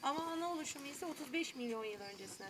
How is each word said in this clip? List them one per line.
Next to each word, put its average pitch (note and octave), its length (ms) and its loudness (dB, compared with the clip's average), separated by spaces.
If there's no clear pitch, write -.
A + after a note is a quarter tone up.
Ama D4+ 200 4
ana E4 280 2
oluşumu D4 360 -2
ise D4 180 -4
otuz D4 280 -2
beş E4 220 2
milyon A#3 300 0
yıl G#3 160 -2
öncesine G3 480 -6